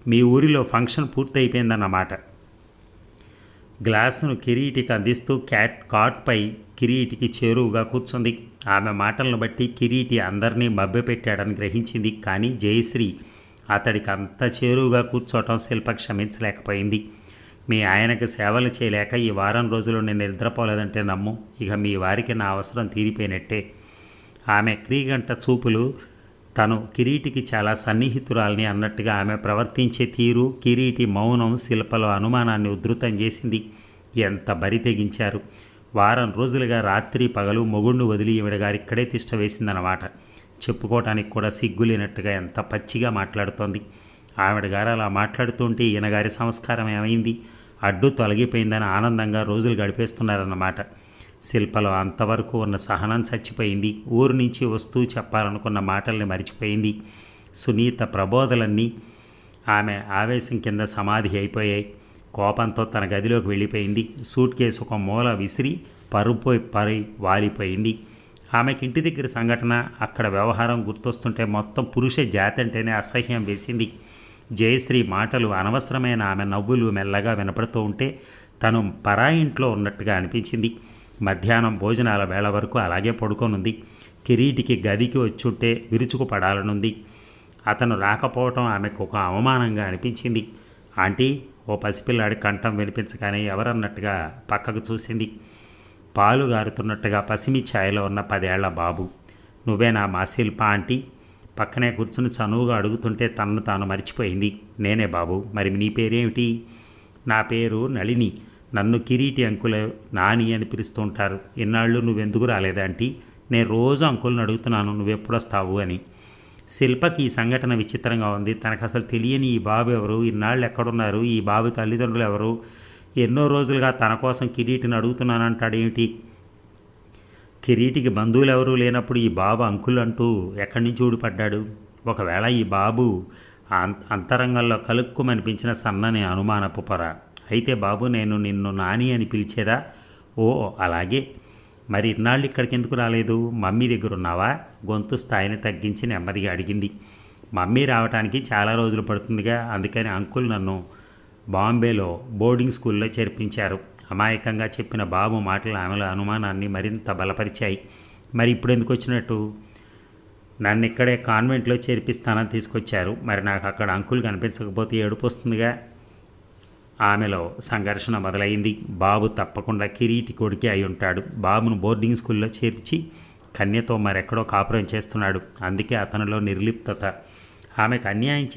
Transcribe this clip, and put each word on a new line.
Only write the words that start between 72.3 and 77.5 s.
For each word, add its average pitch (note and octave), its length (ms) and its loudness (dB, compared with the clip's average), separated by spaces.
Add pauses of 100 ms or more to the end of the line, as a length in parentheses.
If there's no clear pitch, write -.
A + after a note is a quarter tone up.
అంటేనే A2+ 320 -2
అసహ్యం A#2 520 -2
వేసింది. G#2 480 -4 (600)
జయశ్రీ A#2+ 500 2
మాటలు, G#2+ 460 0
అనవసరమైన A#2+ 720 0
ఆమె G2 220 0
నవ్వులు G#2+ 460 2
మెల్లగా G2 420 0
వినపడుతూ G#2+ 500 -2